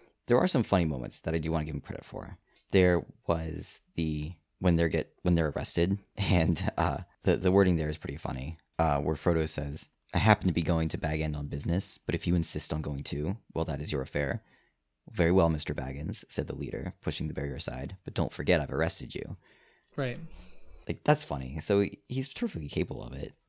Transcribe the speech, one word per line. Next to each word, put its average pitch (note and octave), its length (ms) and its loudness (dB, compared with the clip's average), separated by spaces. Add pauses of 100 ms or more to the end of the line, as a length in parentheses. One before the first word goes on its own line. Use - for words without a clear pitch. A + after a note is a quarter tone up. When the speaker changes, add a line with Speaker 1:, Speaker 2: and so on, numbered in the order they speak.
(280)
Speaker 1:
There A#2+ 120 6
are F#3 80 2
some C3 160 2
funny F2+ 220 2
moments C2 360 -6
that E2 120 -4
I E2+ 60 2
do D#2 120 -4
wanna D#2 140 0
give D2+ 100 -8
him C#2+ 60 -6
credit - 240 -12
for. - 320 -12 (340)
There F2+ 320 6 (240)
was E2 540 -4 (140)
the, D#2 380 -2 (260)
when F2+ 160 6
they're E2 140 4
get, D#2+ 220 -2 (120)
when F2+ 100 4
they're E2 160 4
arrested, F2 480 0 (100)
<laughs> - 100 -20
and, F#2 600 2
uh, E2 220 2 (240)
the, F2+ 140 4
the F#2 140 4
wording F#2 240 6
there D#2 140 0
is D2+ 80 -4
pretty C#2+ 200 -8
funny, C2+ 400 -6 (200)
uh, D2+ 220 4
where D#2 160 0
Frodo D#2+ 340 2
says, C#2+ 400 -6 (240)
"I F2 60 2
happen G#2 280 6
to E2 60 4
be E2+ 80 2
going E2 280 2
to - 100 -6
Bag D#2 220 -2
End D#2 140 -2
on D2 120 -6
business, D#2 580 -4
but E2+ 80 -2
if E2 140 -2
you F2 80 4
insist E2+ 360 -2
on D#2 120 -2
going C#2+ 200 -4
too, E2 340 -4 (180)
well, D#2+ 100 0
that D2 160 -4
is D2+ 100 -6
your C#2 120 -2
affair." C#2+ 400 -4 (680)
"Very F2+ 200 4
well, F2 180 6
Mister D#2 240 -2
Baggins," C#2 560 -6
said D2+ 180 -4
the - 80 -6
leader, F2+ 460 -6
pushing D2+ 260 -4
the D2+ 60 -6
barrier C#2+ 220 -6
aside, - 480 -8
"but - 100 -12
don't - 180 -2
forget D#2+ 300 2
I've C2 100 -6
arrested D#2 440 -4
you." - 220 -10 (580)
Speaker 2:
Right. C3 240 -4 (680)
Speaker 1:
Like, E2+ 160 -4
that's D3 200 4
funny. C2+ 380 -6
So G2+ 200 4
he, - 160 0 (100)
he's C3 240 -4
perfectly E2+ 380 -6
capable - 340 -4
of C#2 100 -10
it C#2 200 -8 (160)